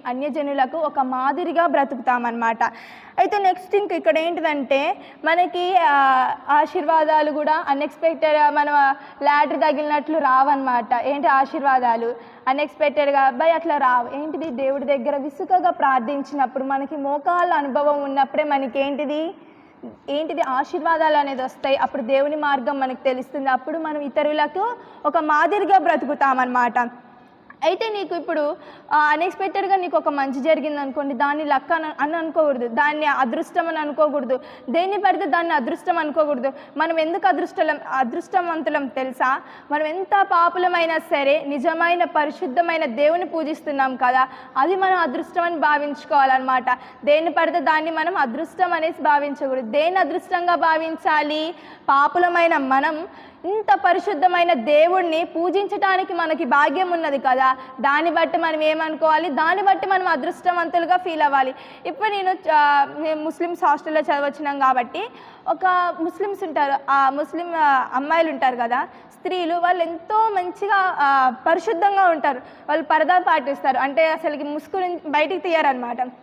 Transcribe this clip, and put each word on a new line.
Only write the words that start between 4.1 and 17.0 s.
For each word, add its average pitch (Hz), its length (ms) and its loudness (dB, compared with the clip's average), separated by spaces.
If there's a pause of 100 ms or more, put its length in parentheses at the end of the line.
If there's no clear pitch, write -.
ఏంటిదంటే, 311 760 -2 (280)
మనకి, 359 520 0
ఆ, 320 180 4 (540)
ఆశీర్వాదాలు 311 840 2
కూడా 302 380 0
అన్‌ఎక్స్‌పెక్టెడ్, 302 840 0
మన 294 400 2 (280)
లాటరీ 285 340 2
తగిలినట్లు 302 640 0
రావన్నమాట. 262 840 2
ఏంటి 285 260 0
ఆశీర్వాదాలు 262 840 2 (340)
అన్‌ఎక్స్‌పెక్టెడ్‌గా 285 720 0
అబ్బాయి 269 320 4
అట్లా 320 240 0
రావు. 254 460 0
ఏంటిది, 311 280 -6
దేవుడి 269 340 -2
దగ్గర 277 320 0
విసుకగా 359 540 0
ప్రార్థించినప్పుడు, 269 920 -2
మనకి 277 320 -4
మోకాళ్ళ 311 580 0